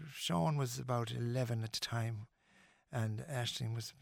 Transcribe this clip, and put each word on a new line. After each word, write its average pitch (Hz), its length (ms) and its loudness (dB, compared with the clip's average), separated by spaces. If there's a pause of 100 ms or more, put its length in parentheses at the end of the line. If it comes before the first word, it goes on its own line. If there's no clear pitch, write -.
(140)
Sean 160 440 2
was 127 200 0
about 120 340 2
eleven 120 520 0
at 110 100 -6
the - 60 0
time, 113 480 -2 (640)
and 113 400 0
Aisling 120 420 0
was, 117 280 -4